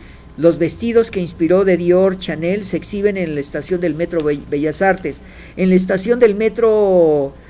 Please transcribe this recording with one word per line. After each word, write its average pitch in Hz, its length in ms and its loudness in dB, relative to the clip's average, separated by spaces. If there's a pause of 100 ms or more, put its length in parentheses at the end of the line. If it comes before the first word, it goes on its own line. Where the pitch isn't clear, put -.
(360)
Los 156 220 4
vestidos 226 520 0
que - 80 -6
inspiró 180 460 0
de 185 120 4
Dior, 185 440 2
Chanel, 175 460 -4
se 185 100 -6
exhiben 202 400 -2
en 165 180 -4
la 143 60 -4
estación 160 400 -6
del 160 160 -2
Metro 165 260 -4
Be-, 147 260 -4
Bellas 151 340 -4
Artes. 185 380 -2 (360)
En 185 140 0
la 185 40 6
estación 190 460 0
del 214 160 4
Metro, 202 1000 2 (160)